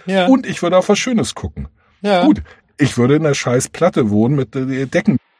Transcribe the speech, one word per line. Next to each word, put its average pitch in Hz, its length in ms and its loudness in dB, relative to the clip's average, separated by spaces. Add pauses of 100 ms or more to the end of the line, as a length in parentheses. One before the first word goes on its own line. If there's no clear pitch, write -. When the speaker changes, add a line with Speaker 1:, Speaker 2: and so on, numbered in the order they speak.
Speaker 1:
Ja. 185 200 0
Speaker 2:
Und 262 200 2
ich 185 160 -8
würde 175 160 0
auf 180 100 2
was 202 100 2
Schönes 220 360 -2
gucken. - 340 -12 (320)
Speaker 1:
Ja. 190 240 2
Speaker 2:
Gut, 294 180 2 (360)
ich 135 180 0
würde 123 200 4
in 160 100 0
einer 143 80 0
scheiß 127 360 -2
Platte 160 400 0
wohnen 113 260 2
mit, 131 180 -6
äh, 135 320 -4
Decken, 170 300 0 (240)